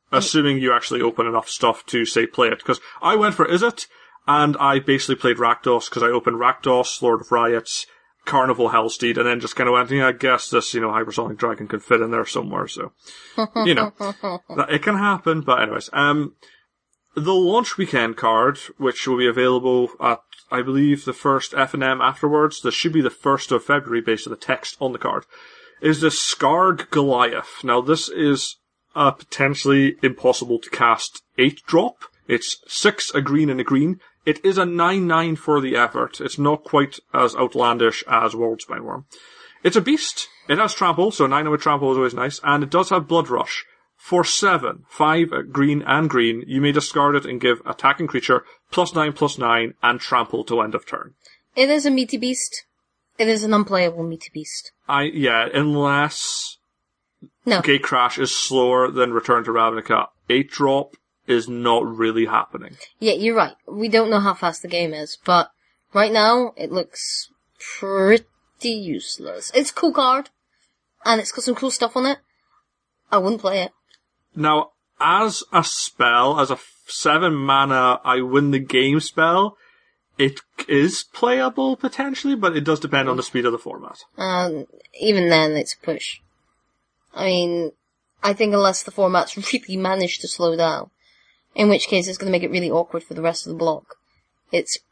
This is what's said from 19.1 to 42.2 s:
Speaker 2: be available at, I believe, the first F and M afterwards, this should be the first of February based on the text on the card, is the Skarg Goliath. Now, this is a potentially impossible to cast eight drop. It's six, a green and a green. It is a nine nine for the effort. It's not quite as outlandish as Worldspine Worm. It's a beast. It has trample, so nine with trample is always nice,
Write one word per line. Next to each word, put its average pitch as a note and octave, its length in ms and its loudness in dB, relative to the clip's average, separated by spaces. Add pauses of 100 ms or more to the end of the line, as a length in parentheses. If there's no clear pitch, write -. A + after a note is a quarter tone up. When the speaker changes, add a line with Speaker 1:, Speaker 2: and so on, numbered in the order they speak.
Speaker 2:
be B2 100 2
available B2+ 720 2
at, A#2 220 0 (300)
I B2+ 100 -2
believe, C#3 440 2
the B2+ 80 -6
first C3+ 420 -2
F C3+ 180 0
and C#3 100 -4
M C3 180 0
afterwards, D3 600 0
this A#2+ 140 -2
should E3 180 -2
be D#3 80 4
the B2+ 80 0
first - 420 -2
of A#2+ 120 0
February A#2 380 -2
based A2+ 260 -2
on A#2+ 40 -12
the G#2+ 60 -10
text - 420 -6
on C3 140 -4
the A#2+ 60 -12
card, - 260 -6 (560)
is D3+ 200 2
the D#3 80 4
Skarg E3 840 0
Goliath. B2+ 720 0
Now, B2 180 2
this D3+ 280 0
is C#3+ 480 -2 (380)
a C#3+ 160 4
potentially C#3 920 0
impossible B2 560 0
to - 100 -14
cast - 540 0 (140)
eight C3+ 280 2
drop. F#3+ 380 0 (240)
It's - 300 -2 (100)
six, - 480 -2
a C#3+ 60 2
green C#3+ 280 2
and B2+ 100 -2
a B2+ 40 -2
green. D3+ 360 0 (260)
It D#3 200 -2
is F#3+ 120 4
a F#3+ 80 2
nine F3 420 0
nine E3 280 2
for D3+ 260 0
the C3 140 -2
effort. A#2+ 460 0
It's C#3 160 -8
not D3 260 0
quite C#3 360 0 (140)
as B2+ 220 2
outlandish A#2+ 720 0
as A2+ 260 2
Worldspine A2+ 480 -6
Worm. - 240 -12 (580)
It's F3+ 140 2
a G#3+ 40 6
beast. - 460 -2 (200)
It C#3+ 100 2
has G#3+ 180 0
trample, F3+ 360 2
so D#3 160 2
nine D3+ 220 0
with D3+ 120 0
trample C#3+ 300 0
is C3 60 2
always B2+ 160 0
nice, B2 300 -6